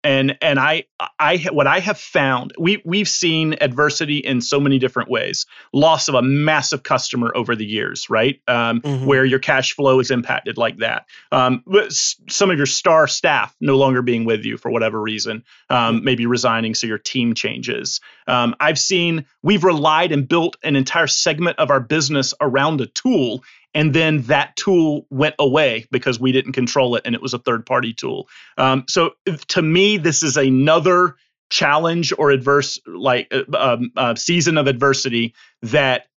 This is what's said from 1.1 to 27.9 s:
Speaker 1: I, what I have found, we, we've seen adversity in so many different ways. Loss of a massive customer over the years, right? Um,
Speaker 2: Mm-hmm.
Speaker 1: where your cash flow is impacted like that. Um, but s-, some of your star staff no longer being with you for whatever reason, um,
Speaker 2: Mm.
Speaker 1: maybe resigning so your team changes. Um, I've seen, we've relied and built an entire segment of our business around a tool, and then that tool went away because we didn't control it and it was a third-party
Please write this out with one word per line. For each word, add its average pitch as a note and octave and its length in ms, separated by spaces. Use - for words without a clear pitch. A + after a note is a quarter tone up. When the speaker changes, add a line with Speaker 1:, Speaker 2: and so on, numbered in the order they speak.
Speaker 1:
I, D#3+ 320
what C#3+ 160
I E3 100
have F#3+ 200
found, C3+ 600
we, F3+ 260
we've F#3 240
seen D#3+ 520
adversity D3 580
in B2+ 220
so C#3+ 180
many C#3 220
different B2 280
ways. G2 380
Loss D3+ 360
of C#3 80
a A#2+ 60
massive C#3+ 600
customer B2 540
over A#2 180
the A2 100
years, G#2 460
right? A#2 380
Um, A#2+ 320
Speaker 2:
Mm-hmm. C3+ 260
Speaker 1:
where C3+ 180
your C3 140
cash C3+ 360
flow C3 260
is B2 100
impacted A#2+ 480
like A2+ 200
that. A2+ 280
Um, B2+ 360
but G3+ 200
s-, - 300
some G3 220
of E3+ 60
your C#3 100
star D#3+ 400
staff C#3 540
no C#3 160
longer C3 260
being A#2 220
with A2 200
you A2+ 120
for A#2 160
whatever A2 280
reason, A2 440
um, A#2 300
Speaker 2:
Mm. - 20
Speaker 1:
maybe A#2+ 240
resigning A2+ 480
so A#2 140
your G#2+ 100
team A#2+ 360
changes. A#2 680
Um, A#2+ 320
I've D3+ 220
seen, E3+ 440
we've F#3 180
relied D#3+ 480
and C#3+ 160
built E3 380
an D3 100
entire C3+ 340
segment E3 520
of C#3+ 100
our C3+ 100
business C#3 600
around C#3+ 400
a A2 60
tool, C#3 580
and D3+ 200
then D#3 300
that C#3 300
tool D#3+ 540
went D3 300
away C3 520
because B2 300
we C3 100
didn't C3 220
control B2 440
it G#2 100
and B2 80
it - 80
was C3 100
a A#2+ 60
third-party A#2 560